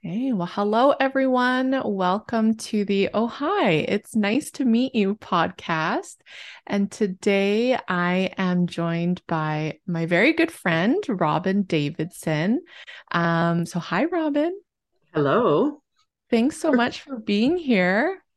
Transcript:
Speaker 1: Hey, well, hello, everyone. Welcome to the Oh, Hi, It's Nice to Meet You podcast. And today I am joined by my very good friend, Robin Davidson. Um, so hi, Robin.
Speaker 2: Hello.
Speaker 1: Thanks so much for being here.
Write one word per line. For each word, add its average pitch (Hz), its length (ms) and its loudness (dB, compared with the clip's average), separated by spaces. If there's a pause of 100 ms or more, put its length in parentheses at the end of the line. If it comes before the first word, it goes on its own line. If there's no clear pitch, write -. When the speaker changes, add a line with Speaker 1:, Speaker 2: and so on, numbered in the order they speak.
Speaker 1:
Hey, 233 280 -4
well, 175 180 -2
hello, 220 480 2
everyone. 262 840 2
Welcome 214 720 0
to 208 280 -2
the 196 300 2
Oh, 226 140 0
Hi, 311 420 0 (160)
It's - 300 -4
Nice 220 360 0
to 277 120 -4
Meet 240 320 2
You 202 180 2
podcast. 180 1000 -2 (500)
And 202 240 -2
today 202 960 0
I 180 500 0
am 180 300 0
joined 170 600 -2
by 156 580 -2
my 165 200 -4
very 180 260 4
good 330 180 0
friend, 180 460 0 (120)
Robin 180 540 0
Davidson. 160 1000 -2 (500)
Um, 170 520 2
so - 140 -8
hi, 175 280 -2
Robin. 330 540 -2 (540)
Speaker 2:
Hello. 175 640 2 (500)
Speaker 1:
Thanks 240 260 2
so 320 160 0
much 240 300 0
for 262 180 -12
being 226 360 0
here. 247 680 0 (120)